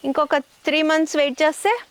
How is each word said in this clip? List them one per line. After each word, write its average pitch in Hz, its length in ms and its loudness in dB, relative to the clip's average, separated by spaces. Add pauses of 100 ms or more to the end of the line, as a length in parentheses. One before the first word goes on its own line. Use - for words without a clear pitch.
ఇంకొక 285 320 0
త్రీ 302 460 -2
మంత్స్ 311 340 0
వెయిట్ 285 260 0
చేస్తే 392 360 0 (120)